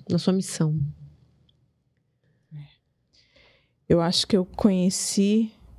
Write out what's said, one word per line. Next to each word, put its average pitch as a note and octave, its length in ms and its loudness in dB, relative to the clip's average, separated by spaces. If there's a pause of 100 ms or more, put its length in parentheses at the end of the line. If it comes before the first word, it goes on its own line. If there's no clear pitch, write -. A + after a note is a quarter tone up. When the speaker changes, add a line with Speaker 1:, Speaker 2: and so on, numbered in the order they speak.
Speaker 1:
na F3 100 0
sua F#3 140 0
missão? D#3+ 460 -2 (3000)
Speaker 2:
Eu E3+ 120 4
acho E3+ 260 0
que G#3+ 100 2
eu F#3 100 2
conheci G3+ 1040 0 (260)